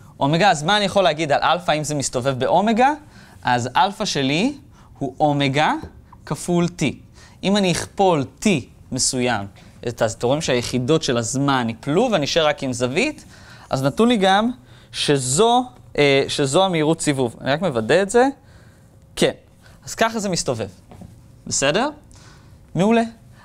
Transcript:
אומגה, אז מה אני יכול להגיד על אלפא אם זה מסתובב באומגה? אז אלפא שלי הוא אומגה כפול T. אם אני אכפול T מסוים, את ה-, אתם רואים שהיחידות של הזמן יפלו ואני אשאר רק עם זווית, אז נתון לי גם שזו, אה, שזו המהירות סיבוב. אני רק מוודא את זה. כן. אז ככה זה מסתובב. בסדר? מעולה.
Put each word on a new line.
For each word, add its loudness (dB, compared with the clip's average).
אומגה, 2
אז 0
מה 0
אני 0
יכול 0
להגיד 0
על 2
אלפא 0
אם -4
זה -6
מסתובב -2
באומגה? 2
אז 0
אלפא 0
שלי -2
הוא -8
אומגה 2
כפול -2
T. -2
אם 2
אני 2
אכפול 0
T -6
מסוים, -2
את -4
ה-, 4
אתם -4
רואים 0
שהיחידות 0
של -2
הזמן 0
יפלו 0
ואני 0
אשאר 0
רק 0
עם -4
זווית, -2
אז -2
נתון 2
לי 2
גם 2
שזו, 2
אה, 4
שזו 2
המהירות 0
סיבוב. -2
אני -2
רק -2
מוודא 0
את -4
זה. 4
כן. 2
אז -12
ככה 0
זה -4
מסתובב. -4
בסדר? 0
מעולה. 2